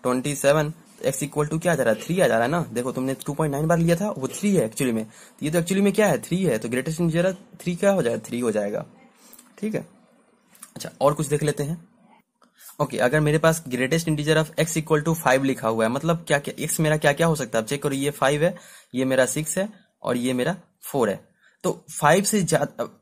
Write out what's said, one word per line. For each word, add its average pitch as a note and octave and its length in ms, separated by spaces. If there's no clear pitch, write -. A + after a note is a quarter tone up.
ट्वेंटी B2+ 300
सेवन। D3 380
एक्स - 200
equal D3 240
to D#3+ 140
क्या F3 100
आ - 20
जा C3+ 80
रहा A2+ 120
है? A2 60
थ्री - 200
आ D#3 80
जा A2+ 60
रहा A2+ 80
है B2 80
ना। E3+ 100
देखो B2 200
तुमने C3 220
टू D3 80
पॉइंट D3+ 200
नाइन D3+ 120
बार E3+ 120
लिया E3+ 180
था, G3+ 140
वो C3+ 180
थ्री G3+ 260
है D3 100
एक्चुअली A#2+ 280
में। A2 120
तो - 420
ये D3+ 40
तो E3+ 80
एक्चुअली F#3+ 240
में G3+ 100
क्या G#3+ 140
है? D3 160
थ्री F#3 200
है। B2+ 160
तो A#2 100
ग्रेटेस्ट C3 320
इंटीजर E3+ 320
थ्री F3 160
क्या G3 140
हो F#3+ 120
जाएगा? A#2 160
थ्री A#2+ 120
हो A#2+ 100
जाएगा, G#2 340
ठीक G#3+ 160
है। - 120
अच्छा, - 140
और D3 140
कुछ D3+ 120
देख D3 160
लेते D3 200
हैं। D#3+ 200
ओके, C#3 180
अगर B2+ 220
मेरे D3+ 180
पास E3 300
greatest C3 400
integer D3+ 280
of D#3 240
x E3 160
equal D#3 280
to E3 140
five C3 260
लिखा A#2+ 240
हुआ A2+ 160
है, A2+ 60
मतलब D#3+ 380
क्या, D3 100
क्या, - 160
x - 140
मेरा D#3 160
क्या D3+ 160
क्या E3 140
हो E3 100
सकता A#2 220
है? A2 60
आप A2+ 40
चेक C#3 140
करो, C#3 120
ये C#3 160
फ़ाइव C#3+ 340
है, E3+ 100
ये C3 100
मेरा C3 220
सिक्स D#3 320
है G3 100
और B2 140
ये B2 160
मेरा B2+ 240
फ़ोर A#2 280
है। F2+ 100
तो - 200
फ़ाइव E3+ 240
से G3+ 180
ज्यादा - 460